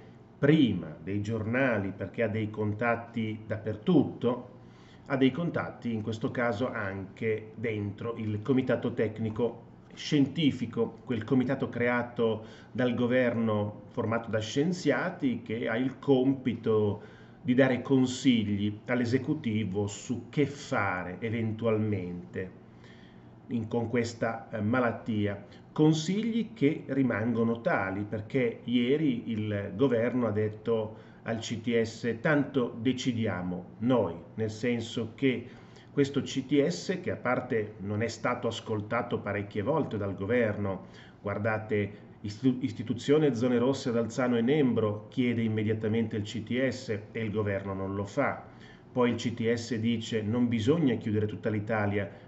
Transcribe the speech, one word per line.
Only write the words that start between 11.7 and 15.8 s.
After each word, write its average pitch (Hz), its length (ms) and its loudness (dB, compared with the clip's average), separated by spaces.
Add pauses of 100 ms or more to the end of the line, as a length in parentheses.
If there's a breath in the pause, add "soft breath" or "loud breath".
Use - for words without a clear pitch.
dal 123 240 2
governo 113 920 2
formato - 380 -2
da 107 120 0
scienziati 139 1040 0
che 127 260 -4
ha 113 80 0
il 131 220 -2